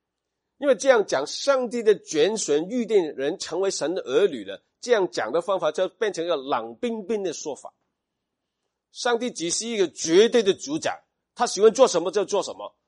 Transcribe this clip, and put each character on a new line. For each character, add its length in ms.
因 120
为 60
这 160
样 160
讲， 200
上 440
帝 120
的 120
拣 420
选 320
预 160
定 180
人 220
成 220
为 100
神 240
的 80
儿 240
女 180
了， 180
这 140
样 180
讲 220
的 80
方 180
法 140
就 160
变 240
成 100
一 60
个 80
冷 400
冰 300
冰 160
的 100
说 240
法。 160
上 260
帝 120
只 180
是 180
一 120
个 100
绝 400
对 140
的 100
主 260
宰， 240
他 120
喜 160
欢 100
做 160
什 140
么 80
就 160
做 160
什 100
么， 240